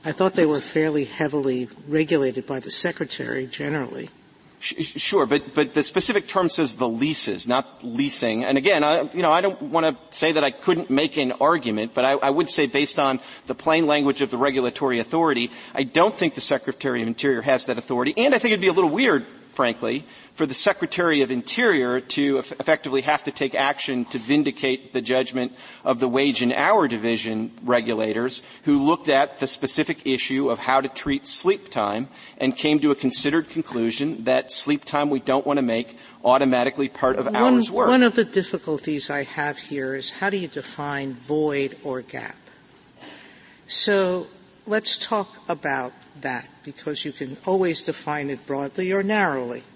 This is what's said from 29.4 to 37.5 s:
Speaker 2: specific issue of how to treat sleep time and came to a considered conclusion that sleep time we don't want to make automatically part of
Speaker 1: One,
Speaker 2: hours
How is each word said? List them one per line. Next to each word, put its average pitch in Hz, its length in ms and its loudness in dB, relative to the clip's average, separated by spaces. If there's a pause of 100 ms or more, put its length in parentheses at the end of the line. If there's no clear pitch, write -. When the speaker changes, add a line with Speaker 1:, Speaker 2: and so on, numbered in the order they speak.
Speaker 2:
specific - 600 -4
issue 135 420 0
of 117 100 0
how 135 220 2
to 135 80 -6
treat - 380 -4
sleep - 440 -2
time 110 380 -2 (300)
and 131 180 0
came 151 240 2
to 147 100 4
a 139 40 4
considered 143 560 0
conclusion 117 720 -2
that 127 260 2
sleep - 360 -2
time 147 240 0
we 135 100 0
don't 135 240 2
want 143 140 0
to 135 40 2
make 117 360 -2 (260)
automatically 131 640 4
part - 280 0
of 117 100 -2
Speaker 1:
One, 156 100 -2
Speaker 2:
hours 240 340 4